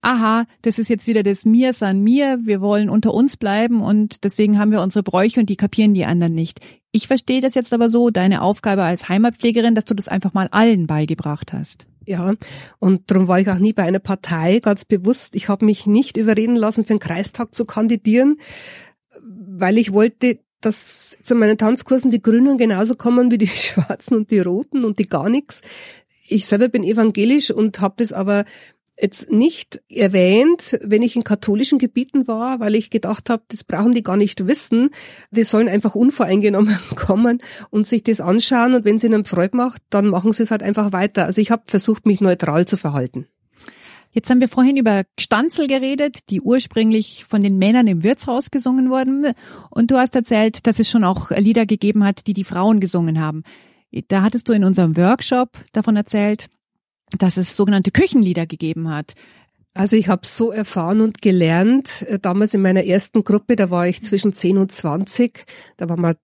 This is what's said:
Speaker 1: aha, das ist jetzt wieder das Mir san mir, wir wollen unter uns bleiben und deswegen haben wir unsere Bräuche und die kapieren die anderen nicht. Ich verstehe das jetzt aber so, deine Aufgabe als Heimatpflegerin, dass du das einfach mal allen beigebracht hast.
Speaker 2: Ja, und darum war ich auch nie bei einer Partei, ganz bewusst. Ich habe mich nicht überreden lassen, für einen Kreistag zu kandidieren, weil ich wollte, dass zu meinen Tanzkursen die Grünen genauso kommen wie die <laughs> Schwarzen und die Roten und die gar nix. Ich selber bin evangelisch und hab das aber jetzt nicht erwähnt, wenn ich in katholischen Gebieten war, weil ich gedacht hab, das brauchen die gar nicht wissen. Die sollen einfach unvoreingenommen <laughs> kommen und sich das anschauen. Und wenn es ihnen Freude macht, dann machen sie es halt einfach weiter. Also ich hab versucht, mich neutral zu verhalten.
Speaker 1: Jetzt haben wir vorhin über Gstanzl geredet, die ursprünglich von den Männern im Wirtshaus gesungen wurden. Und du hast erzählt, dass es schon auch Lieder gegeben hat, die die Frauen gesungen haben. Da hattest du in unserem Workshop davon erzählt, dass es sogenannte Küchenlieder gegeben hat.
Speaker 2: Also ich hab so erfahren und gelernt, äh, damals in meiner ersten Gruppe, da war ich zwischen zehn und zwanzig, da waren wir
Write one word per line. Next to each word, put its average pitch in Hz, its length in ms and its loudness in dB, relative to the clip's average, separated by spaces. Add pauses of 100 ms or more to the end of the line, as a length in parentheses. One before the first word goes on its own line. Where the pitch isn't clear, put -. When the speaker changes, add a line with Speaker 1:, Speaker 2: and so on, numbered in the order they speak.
Speaker 1:
aha, 226 460 0 (160)
das 226 180 -2
ist 220 80 -4
jetzt 220 180 -2
wieder 220 160 0
das 196 220 -2
Mir 240 280 4
san 196 280 -2
mir, 262 420 2
wir 208 180 -2
wollen 208 300 0
unter 220 240 0
uns 254 220 0
bleiben 220 460 0
und 214 420 -2
deswegen 208 340 2
haben 214 140 2
wir 208 100 0
unsere 196 220 -2
Bräuche 208 340 0
und 214 100 0
die 202 60 -2
kapieren 208 400 2
die 180 100 0
anderen 170 300 0
nicht. 165 240 -6 (340)
Ich 220 140 -2
verstehe 262 340 -2
das 262 140 -2
jetzt 247 180 -2
aber 233 160 2
so, 240 220 2
deine 185 320 0
Aufgabe 196 400 0
als 170 260 -4
Heimatpflegerin, 226 680 0
dass 214 80 -2
du 220 100 -2
das 202 140 -8
einfach 196 260 -4
mal 190 160 0
allen 208 380 2
beigebracht 151 640 -4
hast. - 340 -12 (180)
Speaker 2:
Ja, 185 300 -2 (460)
und 185 300 2
darum 185 180 4
war 180 100 4
ich 190 100 2
auch 185 100 -2
nie 214 140 2
bei 196 120 0
einer 185 160 0
Partei, 175 580 -2
ganz 208 260 0
bewusst. 208 520 -2
Ich - 120 -8
habe 202 160 -2
mich 214 220 0
nicht 214 300 2
überreden 220 400 0
lassen, 220 280 0
für 220 100 0
einen 208 40 0
Kreistag 196 560 -8
zu 240 100 -4
kandidieren, 226 760 0 (840)
weil 190 560 -2
ich 208 140 0
wollte, 240 480 2 (200)
dass - 640 -8
zu 247 140 0
meinen 220 220 4
Tanzkursen 254 520 0
die 226 120 0
Grünen 247 360 4
genauso 226 380 0
kommen 247 340 2
wie 233 80 2
die 208 80 2
<laughs> - 0 -
Schwarzen - 720 -2
und 214 160 -2
die 208 80 2
Roten 208 440 -2
und 214 140 -4
die 196 80 0
gar 160 220 -4
nix. 277 320 -2 (680)
Ich 202 180 0
selber 214 220 2
bin 214 160 -2
evangelisch 220 680 2
und 214 300 -2
hab 196 160 -2
das 226 160 -2
aber 202 320 -2 (560)
jetzt - 300 -4
nicht - 580 0
erwähnt, 214 960 2
wenn 214 200 0
ich 240 140 -2
in 233 80 -2
katholischen 214 540 0
Gebieten 254 500 -2
war, 240 320 -4
weil 214 140 0
ich 220 160 0
gedacht 214 400 -4
hab, 226 180 -4
das - 160 -14
brauchen 208 280 0
die 233 100 0
gar 196 140 -2
nicht 202 300 -2
wissen. 254 440 0 (400)
Die 220 140 0
sollen 220 240 2
einfach 202 260 -2
unvoreingenommen 208 840 2 (100)
<laughs> - 80 -8
kommen 233 440 0 (320)
und 214 160 0
sich 226 160 -2
das 220 180 0
anschauen. 233 540 2
Und 233 100 0
wenn 208 120 4
es 220 80 -2
ihnen 220 200 2
Freude 190 320 -2
macht, 247 340 -4
dann 202 160 2
machen 196 260 0
sie 226 120 0
es 214 60 -6
halt 214 120 -2
einfach 208 300 -2
weiter. 190 320 0
Also 190 160 -2
ich 208 100 0
hab 233 200 -2
versucht, 214 360 0
mich 208 140 2
neutral 180 460 2
zu 202 100 0
verhalten. 135 500 -6 (840)
Speaker 1:
Jetzt - 160 -4
haben 247 120 4
wir 254 80 2
vorhin 262 280 2
über 214 280 2 (120)
Gstanzl 277 520 -2
geredet, 269 640 -4
die 196 100 -2
ursprünglich 220 880 0
von 208 140 0
den 196 160 2
Männern 226 280 4
im 175 160 0
Wirtshaus 262 480 -2
gesungen 254 400 -2
wurden. 262 380 -2 (420)
Und 233 200 0
du 269 60 4
hast 254 200 2
erzählt, 220 500 0
dass 226 140 0
es 220 100 0
schon 220 140 2
auch 185 260 -2
Lieder 220 340 2
gegeben 208 400 0
hat, 196 220 -2
die 208 80 -4
die 190 100 -6
Frauen 196 360 0
gesungen 170 400 -2
haben. 156 240 -6 (640)
Da 190 140 0
hattest 220 260 -2
du 240 40 2
in 208 120 2
unserem 175 320 2
Workshop 247 540 0 (220)
davon 214 240 0
erzählt, 208 500 -2 (720)
dass 185 180 2
es 185 200 -4
sogenannte 196 340 2
Küchenlieder 185 560 0
gegeben 165 420 -6
hat. 151 260 -8 (580)
Speaker 2:
Also 202 240 0
ich 190 120 2
hab 185 180 0
so 226 240 -2
erfahren 202 500 -2
und 220 220 -2
gelernt, 190 880 2
äh, 202 100 -4
damals 202 360 0
in 202 60 2
meiner 185 240 2
ersten 196 380 0
Gruppe, 208 320 0
da 196 160 0
war 175 160 0
ich 180 160 -4
zwischen 202 300 -2
zehn 190 260 0
und 190 140 0
zwanzig, 190 720 -4 (320)
da 170 120 -8
waren 170 120 -2
wir 165 240 2